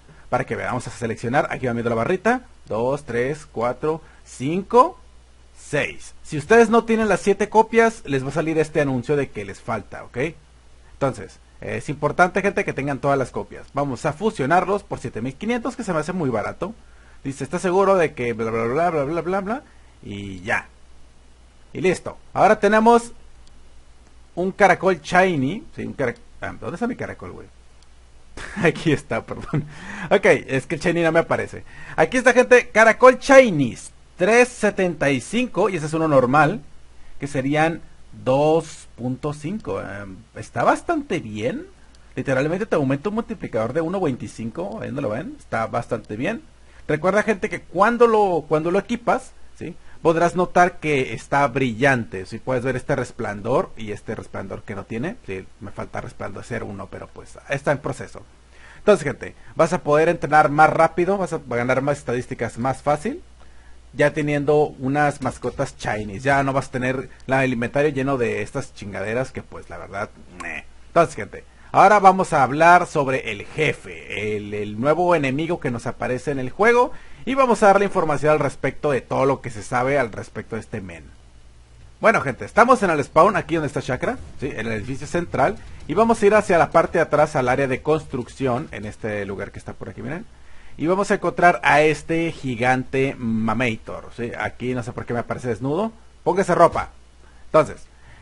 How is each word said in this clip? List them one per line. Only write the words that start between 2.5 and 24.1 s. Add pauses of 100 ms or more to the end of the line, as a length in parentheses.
Dos,
tres,
cuatro, (240)
cinco, (560)
seis.
Si
ustedes
no
tienen
las
siete
copias,
les
va
a
salir
este
anuncio
de
que
les
falta,
¿ok? (720)
Entonces, (200)
es
importante,
gente,
que
tengan
todas
las
copias.
Vamos
a
fusionarlos
por
siete
mil
quinientos,
que
se
me
hace
muy
barato. (500)
Dice,
"¿Está
seguro
de
que
bla,
bla,
bla,
bla,
bla,
bla,
bla?". (400)
Y
ya. (1040)
Y
listo. (160)
Ahora
tenemos (1200)